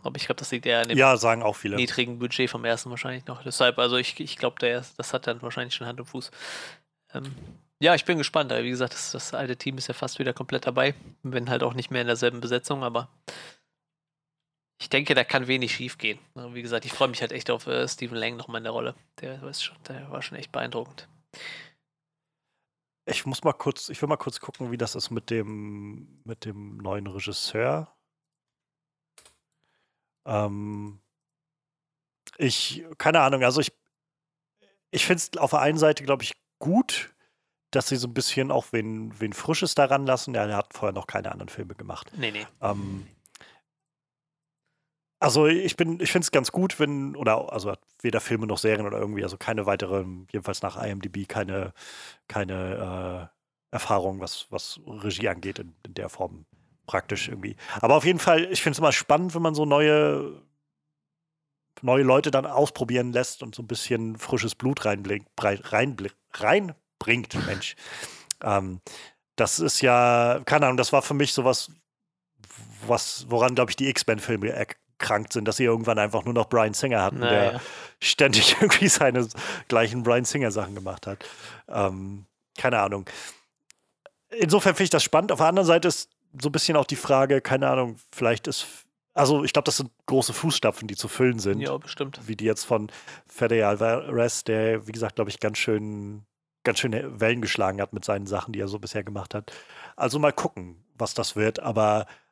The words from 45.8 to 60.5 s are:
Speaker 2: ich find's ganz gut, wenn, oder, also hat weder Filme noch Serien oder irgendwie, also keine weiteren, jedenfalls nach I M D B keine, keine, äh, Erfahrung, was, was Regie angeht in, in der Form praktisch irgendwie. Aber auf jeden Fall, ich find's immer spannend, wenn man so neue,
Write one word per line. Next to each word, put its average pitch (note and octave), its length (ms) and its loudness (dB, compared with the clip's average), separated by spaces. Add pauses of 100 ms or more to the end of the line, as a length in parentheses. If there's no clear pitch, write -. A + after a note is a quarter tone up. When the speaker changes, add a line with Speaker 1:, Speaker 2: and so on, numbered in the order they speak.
Speaker 2:
ich E3+ 140 0
find's F3 180 2
ganz C3+ 220 2
gut, F#3 260 0
wenn, C#3 380 -2
oder, A2+ 360 2
also G2+ 200 -4
hat - 80 -10 (220)
weder A2+ 180 0
Filme A2 260 -2
noch G#2 120 -2
Serien G#2+ 280 2
oder G#2 120 -4
irgendwie, G#2 260 -4
also F#2+ 120 -8
keine G#2+ 300 -4
weiteren, F#2 640 -2
jedenfalls G2 320 -6
nach F#2+ 180 -6
I A2 100 -4
M G2 120 -8
D G2+ 60 -8
B G2+ 160 -6
keine, F#2+ 480 -6 (560)
keine, F#2 1000 -6
äh, - 440 -20
Erfahrung, F#2+ 460 0
was, - 300 -10
was - 360 -10
Regie G#2 420 -4
angeht F#2+ 300 -6
in, F2 160 -14 (100)
in F#2 100 -18
der - 140 -8
Form E2+ 380 -10 (400)
praktisch - 420 -4
irgendwie. G#2 280 -10 (240)
Aber B2+ 160 8
auf C#3+ 80 2
jeden F3 160 2
Fall, E3 240 6
ich F#3 180 -2
find's D3+ 160 0
immer D3+ 140 4
spannend, D#3+ 420 2
wenn E3+ 80 -2
man D#3+ 140 0
so D3+ 100 2
neue, D3 720 4 (1400)